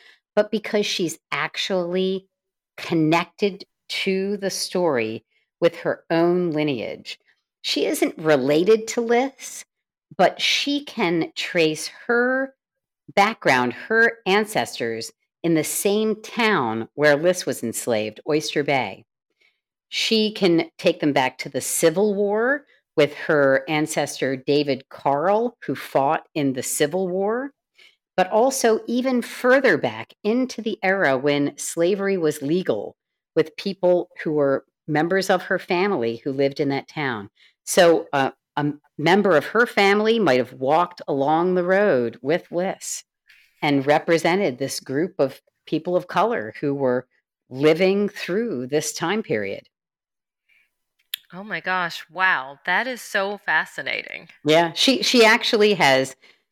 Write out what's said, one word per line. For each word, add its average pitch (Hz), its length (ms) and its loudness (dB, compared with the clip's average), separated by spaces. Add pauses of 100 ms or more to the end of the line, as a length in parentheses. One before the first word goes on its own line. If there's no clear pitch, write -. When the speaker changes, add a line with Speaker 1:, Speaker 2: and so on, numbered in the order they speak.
(360)
Speaker 1:
but 208 160 0
because 208 340 -2
she's 165 320 -4 (140)
actually 185 960 -4 (500)
connected 175 880 0 (240)
to 196 480 -2
the 196 140 -4
story 123 720 -2 (340)
with 170 180 2
her - 340 -4
own 170 400 2
lineage. 143 680 -4 (440)
She - 240 -2
isn't 311 300 -2
related 160 720 2
to 240 120 -4
Liz, 240 640 -2 (500)
but - 240 2
she 285 460 -2
can 170 500 -2
trace 156 540 -2 (180)
her 254 460 0 (600)
background, 147 600 2
her - 520 0
ancestors, 143 880 -2 (300)
in 165 140 2
the 151 80 2
same 214 580 -2
town 135 760 -2
where 147 200 4
Liz 180 300 0
was 131 180 -4
enslaved, 110 560 -4 (100)
Oyster 156 320 0
Bay. 123 440 -4 (840)
She 214 460 0
can 170 440 2
take 170 220 0
them 147 140 0
back 131 260 0
to 147 100 -12
the 131 120 -6
Civil 190 520 2
War 220 520 -2 (320)
with 143 180 2
her 139 540 2
ancestor, 151 640 -2
David 143 540 0
Carl, 196 760 0
who 139 120 -4
fought 147 600 0
in 139 180 0
the 123 100 -6
Civil 175 440 -2
War, 214 440 -4 (640)
but 185 120 2
also 233 580 2
even 247 340 0
further 254 560 2
back 117 360 -6 (100)
into 240 380 -2
the 214 220 -6
era 185 340 2
when 143 400 0
slavery 196 600 -2
was 151 240 -2
legal, 143 560 -4 (380)
with 156 200 0
people 180 540 0 (120)
who 160 120 -4
were 139 320 2 (220)
members 170 420 0
of 185 140 2
her 185 160 -2
family 175 580 -2
who 135 160 -6
lived 139 260 -2
in 147 80 -2
that 139 220 -4
town. 120 400 -6 (340)
So, 170 480 4
uh, 135 200 0 (260)
a 147 160 -2 (240)
member 175 400 4
of - 80 2
her 233 200 0
family 214 540 2
might 131 200 4
have 120 120 -4
walked 147 560 0
along 160 480 0
the 180 80 0
road 180 580 2
with 151 300 -4
Liz - 520 -6 (580)
and 139 240 0
represented 165 720 2
this 135 220 -6
group 151 400 -4
of 135 220 -2 (240)
people 165 300 -4
of 175 120 -2
color 180 520 -2
who 143 140 -2
were 127 340 -2 (420)
living 180 600 2
through 175 580 -6
this 147 260 -2
time 196 280 -4
period. 104 480 -6 (1600)
Speaker 2:
Oh 180 120 -16
my 196 160 -10
gosh. 180 500 -4
Wow. 156 560 0
That 196 220 0
is 247 140 -8
so 202 440 -4
fascinating. 156 840 -4 (140)
Speaker 1:
Yeah. 160 300 4
She, - 300 0
she 233 200 6
actually 214 520 4
has, 135 400 2 (360)